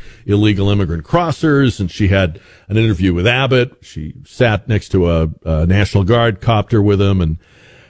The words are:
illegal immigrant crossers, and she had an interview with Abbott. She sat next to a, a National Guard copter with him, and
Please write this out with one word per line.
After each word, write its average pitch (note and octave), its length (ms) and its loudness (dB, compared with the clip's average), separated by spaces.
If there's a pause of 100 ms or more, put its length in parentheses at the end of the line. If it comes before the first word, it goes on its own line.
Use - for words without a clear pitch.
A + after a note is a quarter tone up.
(260)
illegal G2+ 440 2
immigrant F2 360 -2
crossers, D3+ 760 0
and F#2 120 -6
she G2+ 160 -2
had F#2 340 0 (260)
an G#2+ 100 -2
interview F#2+ 360 0
with F2+ 140 0
Abbott. B2+ 540 0
She - 340 -14 (100)
sat A2 420 -2
next A2 220 -2
to F2 200 2
a, D#2+ 200 0 (160)
a D#2+ 220 0
National G2+ 360 2
Guard A#2 380 0
copter A2 400 0
with G2+ 180 2
him, G2 220 2
and D#2+ 160 -2 (520)